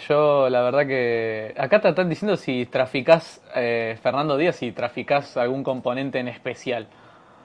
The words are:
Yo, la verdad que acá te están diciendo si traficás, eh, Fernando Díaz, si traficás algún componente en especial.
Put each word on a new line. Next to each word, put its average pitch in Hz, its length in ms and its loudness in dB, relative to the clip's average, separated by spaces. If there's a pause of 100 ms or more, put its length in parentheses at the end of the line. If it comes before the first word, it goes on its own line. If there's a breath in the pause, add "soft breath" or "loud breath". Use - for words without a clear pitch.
Yo, 147 400 4
la 123 140 2
verdad 135 240 2
que 113 720 -2
acá 139 220 2
te 208 80 2
están 180 200 2
diciendo 190 280 -2
si 127 300 -4
traficás, 139 760 2 (140)
eh, 117 440 -2
Fernando 135 360 0
Díaz, 165 200 2
si 127 140 -6
traficás 131 680 -4
algún 131 280 -2
componente 131 560 -4
en 123 80 -8
especial. 120 580 -8 (580 soft breath)